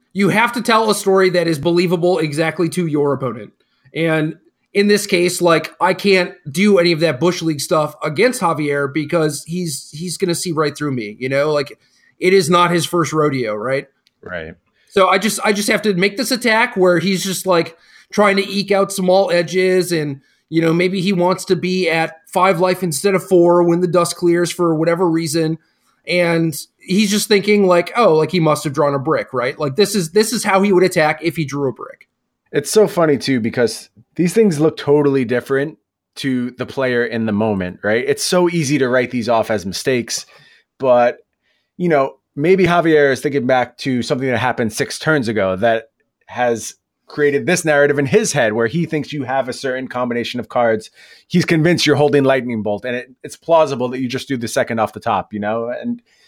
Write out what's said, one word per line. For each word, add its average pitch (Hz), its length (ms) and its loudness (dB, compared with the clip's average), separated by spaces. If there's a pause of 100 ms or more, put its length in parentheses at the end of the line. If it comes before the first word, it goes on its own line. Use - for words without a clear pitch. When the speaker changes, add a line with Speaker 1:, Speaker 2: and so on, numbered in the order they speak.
(140)
Speaker 1:
you 190 160 0
have 226 240 2
to 233 80 -4
tell 220 280 2
a 202 60 2
story 190 360 2
that 170 160 0
is 160 120 -2
believable 175 600 0
exactly 160 500 -2
to 170 180 -4
your 143 260 0
opponent. 120 400 -8 (400)
And 160 440 -2 (360)
in 202 140 2
this 202 180 2
case, 175 360 -2
like, 165 300 2 (100)
I 180 120 2
can't 185 400 0 (160)
do 190 300 4
any 175 120 2
of 156 100 -2
that 156 180 -2
Bush 175 220 -2
League 156 200 -4
stuff 156 420 -2
against 190 380 -2
Javier 143 500 -2
because 151 520 -2
he's, 165 480 -8
he's 165 260 -10
gonna 175 180 -2
see 175 160 -6
right 147 240 -2
through 147 160 -4
me, 107 280 -8
you 127 100 -6
know? 143 220 0
Like, 147 260 -4 (400)
it 185 160 2
is 175 160 2
not 175 220 4
his 165 140 0
first 156 280 -2
rodeo, 135 420 0
right? 131 320 -4 (340)
Speaker 2:
Right. 85 340 -12 (340)
Speaker 1:
So 190 180 2
I 190 100 2
just, 208 260 -2
I 214 100 0
just 208 160 -4
have 220 140 0
to 208 100 0
make 196 240 -2
this 262 140 -4
attack 233 440 0
where 180 240 4
he's 180 240 -2
just, 190 220 -6
like, 170 320 0 (340)
trying 202 260 2
to 196 100 -2
eke 196 240 -4
out 196 200 0
small 185 400 2
edges 180 600 0
and, 151 300 -4 (280)
you 160 120 2
know, 165 120 2
maybe 185 260 0
he 190 140 0
wants 180 320 0
to 185 100 2
be 180 340 -2
at 160 260 -2 (120)
five 190 320 2
life 185 220 0
instead 185 320 -2
of - 140 -2
four 175 360 6
when 170 180 2
the 180 60 0
dust 170 280 0
clears 170 360 2
for 170 240 0
whatever 170 340 0
reason. 160 500 -2 (480)
And 165 480 0 (240)
he's 196 320 0
just 208 160 -2
thinking, 208 400 2
like, 175 280 2
"Oh, 208 200 4
like, 156 160 0
he 180 80 0
must 151 240 2
have 147 100 -4
drawn 143 220 0
a 139 40 -2
brick," 131 320 -2
right? 127 280 -4
Like, 139 160 -4
this 202 180 2
is, 175 180 -2
this 220 220 2
is 208 100 -4
how 196 200 2
he 202 100 2
would 180 100 4
attack 160 380 0
if 165 140 -4
he 160 100 -4
drew 139 240 -4
a 117 40 -6
brick. - 360 -20 (420)
Speaker 2:
It's 147 200 -4
so 214 160 4
funny, 156 320 2
too, 131 200 0
because 113 520 -2 (240)
these 170 180 0
things 202 260 4
look 156 160 2
totally 143 480 2
different 123 540 -2 (380)
to 127 360 -4
the 127 140 -10
player 123 400 -2
in 113 220 -4
the 110 40 -2
moment, 101 520 -2
right? 113 240 0
It's - 160 -2
so 180 260 2
easy 151 300 0
to 127 100 2
write 123 220 0
these 120 180 -4
off 113 220 2
as 98 160 -2
mistakes, 120 580 -4 (540)
but, 123 400 2 (580)
you 180 120 -2
know, 139 260 0 (200)
maybe 180 300 4
Javier 160 460 4
is 127 100 -2
thinking 139 240 -2
back 127 340 0
to 127 220 -2
something 135 260 -2
that 120 100 0
happened 117 360 -2
six - 240 -4
turns 147 300 0
ago 95 300 -2
that 113 340 0 (340)
has 117 500 -4 (300)
created 143 400 0
this 170 200 2
narrative 143 340 4
in 139 60 0
his 208 260 2
head 117 220 2
where 113 140 0
he 160 180 -2
thinks 151 260 -6
you 147 120 -6
have 127 260 -2
a 120 40 -8
certain 131 340 -6
combination 120 520 -4
of 110 100 -10
cards. 113 400 0 (380)
He's 175 160 2
convinced 165 420 2
you're 147 100 4
holding 143 280 4
Lightning 123 400 0
Bolt, 104 220 -4
and 123 100 -4
it, 123 140 -10 (140)
it's 139 120 -14
plausible 139 540 0
that 127 100 -8
you 131 80 -4
just 127 200 -8
do 135 100 -4
the 120 100 -6
second 120 320 -2
off 107 140 -2
the 107 60 -14
top, 101 340 -4
you 104 60 -6
know? 113 300 -4
And 120 320 -8 (260)